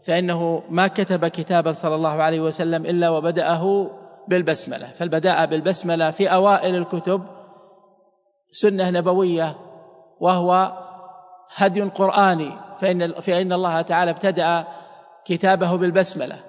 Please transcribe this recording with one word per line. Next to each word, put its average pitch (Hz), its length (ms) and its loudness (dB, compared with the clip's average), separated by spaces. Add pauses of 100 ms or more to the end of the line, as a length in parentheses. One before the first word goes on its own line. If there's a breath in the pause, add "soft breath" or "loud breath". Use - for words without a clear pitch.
فإنه 170 640 -2
ما 170 180 0
كتب 185 400 -2
كتابا 165 460 0
صلى 156 220 -2
الله 156 280 0
عليه 160 180 0
وسلم 160 460 -2
إلا 170 220 2
وبدأه 170 800 0 (380)
بالبسملة، 156 580 -2
فالبداء 160 600 0
بالبسملة 165 640 0
في 180 220 0
أوائل 185 420 4
الكتب 180 480 -2 (1300)
سنة 190 400 0
نبوية 175 680 0 (640)
وهو 180 520 2 (840)
هدي 196 280 2
قرآني، 190 720 2 (260)
فإن، 180 340 0
فإن 180 400 -2
الله 175 300 0
تعالى 170 280 2
ابتدأ 170 540 0 (600 loud breath)
كتابه 180 520 2
بالبسملة 175 600 0 (120)